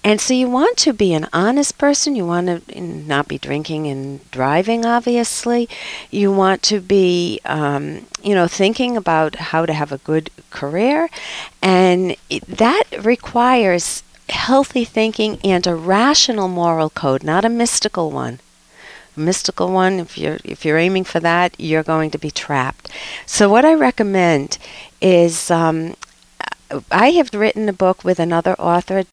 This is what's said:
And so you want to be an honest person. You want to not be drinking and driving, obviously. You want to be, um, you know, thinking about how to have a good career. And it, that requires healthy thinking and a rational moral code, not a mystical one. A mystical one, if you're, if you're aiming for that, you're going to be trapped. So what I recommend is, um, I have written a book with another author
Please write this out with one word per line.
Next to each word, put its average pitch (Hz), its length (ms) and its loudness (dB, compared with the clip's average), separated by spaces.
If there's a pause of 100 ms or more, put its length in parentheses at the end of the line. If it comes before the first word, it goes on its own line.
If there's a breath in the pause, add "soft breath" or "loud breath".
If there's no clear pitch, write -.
And 214 160 4
so - 140 0
you 254 160 2
want 294 280 2
to - 140 2
be 208 220 2
an 156 180 -2
honest 247 460 0
person. 285 380 0
You 196 100 -2
want 175 220 -2
to - 340 -6
not 151 460 -4
be 143 100 -8
drinking 151 480 -6
and 139 460 -8
driving, 185 560 0
obviously. 240 840 0 (400 loud breath)
You 202 220 2
want 190 320 2
to 208 180 0
be, 180 640 2
um, 147 640 -4 (160)
you 208 100 0
know, 180 140 4
thinking 226 500 0
about 160 380 0
how 160 320 -2
to 160 60 -2
have 147 180 -4
a 135 80 -8
good 156 320 -2 (180)
career. 240 600 -2 (520 loud breath)
And 185 540 2 (120)
it, - 200 -6
that 277 380 2 (140)
requires 226 1000 0 (280)
healthy 262 540 0
thinking 220 600 -2
and 185 240 2
a 175 80 0
rational 208 720 2
moral 170 420 0
code, 139 340 -2
not 165 220 0
a 226 40 2
mystical 233 600 -2
one. 127 300 -8 (760 loud breath)
A - 40 -10
mystical 180 520 -2
one, 185 280 2
if - 180 -12
you're, 151 260 -4
if - 220 -12
you're 156 140 2
aiming 185 240 0
for 180 160 -4
that, 170 400 0
you're 156 240 -2
going 156 280 -2
to 151 60 -8
be 151 140 -8
trapped. - 580 -6 (380 loud breath)
So - 200 4
what 220 160 6
I 320 120 6
recommend 196 840 2 (420 loud breath)
is, 170 520 4
um, 165 440 0 (960)
I 220 200 6
have 330 200 2
written 214 380 0
a 196 40 -4
book 185 300 0
with 180 160 0
another 170 360 0
author 180 580 0